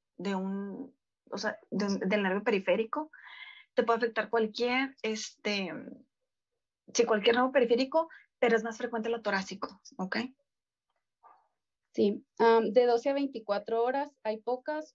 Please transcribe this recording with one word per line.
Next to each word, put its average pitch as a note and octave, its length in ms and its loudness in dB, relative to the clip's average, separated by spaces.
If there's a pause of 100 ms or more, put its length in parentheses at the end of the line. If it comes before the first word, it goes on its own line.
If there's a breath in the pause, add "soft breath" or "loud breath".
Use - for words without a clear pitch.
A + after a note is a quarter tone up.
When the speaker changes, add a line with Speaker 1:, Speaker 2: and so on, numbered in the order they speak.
(180)
Speaker 1:
de G3 180 -4
un, G3 580 -6 (380)
o - 60 -6
sea, G#3+ 200 -4 (140)
de G3 140 -2
un, G3 140 0
del G3+ 240 0
nervio G3 200 0
periférico. A3 680 0 (640 loud breath)
Te A#3 80 2
puede A3+ 140 2
afectar A3+ 320 -2
cualquier, A#3+ 760 0
este, G#3 680 -4 (1200)
sí, A#3 120 2
cualquier A3+ 300 2
nervio C4 180 2
periférico, C4 560 2 (280 loud breath)
pero A3+ 200 4
es G#3+ 60 -2
más A3+ 140 -8
frecuente A#3 300 -6
lo A#3 140 -2
torácico, G3 580 -4 (180)
¿ok? F#3+ 200 -4 (1800)
Speaker 2:
Sí, G#3+ 320 2 (140)
am, A3+ 340 6
de B3 120 6
doce A#3+ 240 2
a C#4 40 2
veinticuatro A3+ 680 -2
horas C#4 320 -2 (100)
hay A3 180 -4
pocas D4+ 540 -6